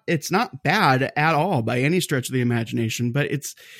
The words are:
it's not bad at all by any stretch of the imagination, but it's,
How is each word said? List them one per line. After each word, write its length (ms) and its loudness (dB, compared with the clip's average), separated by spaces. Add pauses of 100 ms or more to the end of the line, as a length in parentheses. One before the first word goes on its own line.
it's 240 -2
not 320 -2
bad 520 2
at 200 2
all 260 2
by 200 -2
any 180 2
stretch 300 -2
of 40 -4
the 80 0
imagination, 720 -2
but 200 -2
it's, 240 -6 (240)